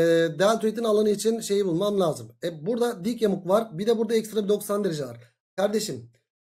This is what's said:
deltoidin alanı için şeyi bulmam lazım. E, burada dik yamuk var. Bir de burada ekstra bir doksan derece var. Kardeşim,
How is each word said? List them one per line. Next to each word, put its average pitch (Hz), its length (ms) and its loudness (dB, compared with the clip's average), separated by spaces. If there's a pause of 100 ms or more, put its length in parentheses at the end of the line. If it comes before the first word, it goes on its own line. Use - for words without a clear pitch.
(380)
deltoidin 220 460 2
alanı 214 260 4
için 220 300 0
şeyi 202 260 0
bulmam 196 340 0
lazım. 139 320 -2 (120)
E, 160 220 -8
burada 226 380 -2
dik 233 180 -4
yamuk 185 260 0
var. 196 300 0
Bir 202 80 -6
de 226 120 2
burada 226 160 0
ekstra 220 300 -2
bir 190 40 -2
doksan 208 360 0
derece 151 220 -4
var. 120 120 -14 (380)
Kardeşim, 202 540 -2 (420)